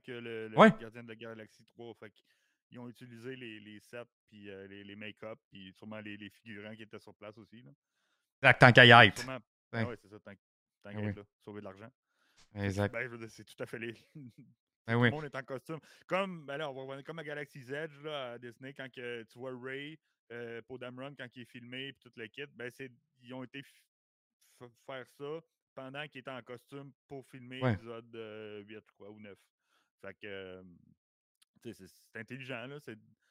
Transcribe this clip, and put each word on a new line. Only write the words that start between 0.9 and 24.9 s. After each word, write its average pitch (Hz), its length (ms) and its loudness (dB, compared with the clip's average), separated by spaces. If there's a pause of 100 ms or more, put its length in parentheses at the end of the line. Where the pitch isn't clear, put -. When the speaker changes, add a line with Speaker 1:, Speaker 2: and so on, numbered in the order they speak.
Speaker 1:
de 117 40 -16
la 113 80 -14
Galaxie 113 500 -16
trois. 117 280 -16
Fait 107 160 -18 (580)
qu'ils 117 100 -18
ont 123 100 -14
utilisé 120 480 -14
les, 113 240 -12
les 104 200 -18
sets, 120 220 -14 (260)
puis, 101 220 -18
euh, 98 180 -14
les, 101 160 -16
les 101 120 -14
make-up, 107 420 -12 (120)
puis 95 260 -18
sûrement 107 240 -12
les, 104 160 -12
les 101 140 -14
figurants 107 440 -16
qui 110 80 -18
étaient 104 180 -16
sur - 140 -20
place 107 240 -16
aussi, 110 240 -20
là. 135 80 -20 (720)
Speaker 2:
Exact, 131 160 8
tant 127 140 12
qu'à 127 140 12
y - 20 12
Speaker 1:
Sûrement, 117 140 12
Speaker 2:
être. 104 160 10
Speaker 1:
sûrement, - 160 -8
Speaker 2:
Ouais. 127 60 -10 (440)
Speaker 1:
ben - 40 -2
ouais, 117 120 -8
c'est 98 80 -20
ça, 104 120 -18
tant, 101 120 -16
tant 98 60 -18 (460)
Speaker 2:
Ben 101 80 -16
Speaker 1:
qu'à 107 80 -8
Speaker 2:
oui. 104 80 -2
Speaker 1:
être 101 80 -6
là, 104 60 -14 (220)
sauver 104 160 -12
de 101 60 -18
l'argent. 98 240 -16 (640)
C'est 101 100 -2
Speaker 2:
Exact. 98 240 0
Speaker 1:
tout, 120 100 -4
ben, 117 60 -4
je 127 40 -8
veux 117 100 -14
dire, 113 120 -14
c'est - 140 -20
tout - 180 -14
à 120 40 -6
fait 127 120 -10
les, 113 160 -6
<laughs> - 0 -
tu 110 60 -20 (140)
sais, 127 300 -18 (420)
Speaker 2:
Ben 117 80 2
Speaker 1:
tout 120 60 6
Speaker 2:
oui. 123 100 8
Speaker 1:
le 135 60 -2
monde 156 80 -6
est 139 120 -10
en 135 60 -6
costume. 143 360 -10 (280)
Comme, 180 400 -2
ben 139 120 -8
là, 151 120 -4
on 131 40 -12
va 135 100 -10
voir, 135 200 -12
comme 160 140 -12
à 156 60 -12
Galaxy's 147 460 -12
Edge, 147 220 -6 (100)
là, 143 300 -8
à 120 60 -12
Disney, 123 340 -14
quand 131 180 -14
que 120 340 -10
tu 113 140 -20
vois 131 140 -10 (100)
Ray, 139 360 -10 (340)
euh, 117 340 -10
Poe 127 120 -14
Dameron, 127 400 -12
quand 131 80 -12 (100)
il 127 60 -16
est - 80 -18
filmé, 127 420 -12
puis - 100 -20
tout 120 140 -20
le 117 120 -10
kit, 139 260 -12
ben 120 160 -10
c'est, 131 200 -14 (320)
ils 123 120 -16
ont 131 100 -10
été 135 160 -14
f-, - 1040 -20
f-, 123 60 -20 (160)
faire 131 200 -10